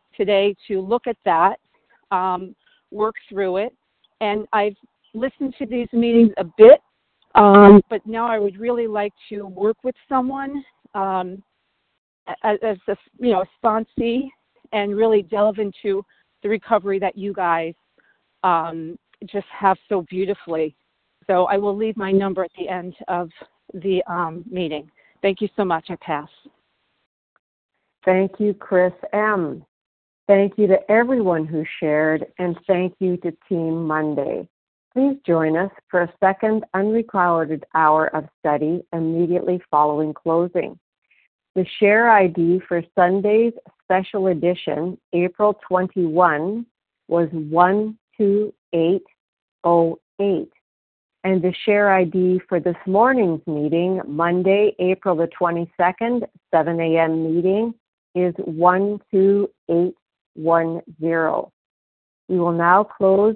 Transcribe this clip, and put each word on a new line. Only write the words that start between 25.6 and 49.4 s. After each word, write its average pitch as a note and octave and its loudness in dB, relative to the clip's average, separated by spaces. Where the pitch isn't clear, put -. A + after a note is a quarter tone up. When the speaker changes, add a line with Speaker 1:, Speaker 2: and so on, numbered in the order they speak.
Speaker 1:
much. E3 -4
I E3+ -10
pass. D3+ -8
Speaker 2:
Thank F#3+ 2
you, G#3 0
Chris F3+ 0
M. G3+ -2
Thank G3 4
you G#3 2
to F#3 4
everyone G#3+ 0
who D#3 -6
shared, D#3 0
and F3 -4
thank F3+ -2
you F3+ -2
to E3+ -8
Team E3 -4
Monday. D3+ -4
Please C4+ 0
join D#3+ 0
us F#3+ -4
for F3 0
a E3+ -4
second G#3+ 0
unrecorded F#3 -2
hour D#3 2
of D3+ -8
study D3+ -2
immediately E3+ -2
following D3+ 0
closing. E3+ -4
The F#3 -2
share A3 4
I G3+ 6
D E3+ 0
for F3 -2
Sunday's G3+ 2
special F#3+ -2
edition, F3 -4
April F3+ 0
twenty-one, F3+ -2
was E3+ 0
one F3+ 0
two G#3 0
eight E3+ 0